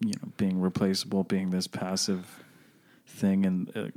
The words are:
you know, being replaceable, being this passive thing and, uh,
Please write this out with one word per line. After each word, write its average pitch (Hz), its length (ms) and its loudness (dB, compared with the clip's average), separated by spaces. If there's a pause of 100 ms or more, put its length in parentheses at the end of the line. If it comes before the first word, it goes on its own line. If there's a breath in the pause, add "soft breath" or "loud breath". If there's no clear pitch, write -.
you 110 120 -2 (100)
know, - 160 -12
being 95 220 2
replaceable, 95 640 2
being 95 260 0
this 92 160 0
passive 95 760 -4 (640 soft breath)
thing 98 400 2
and, 92 300 0
uh, 107 200 -4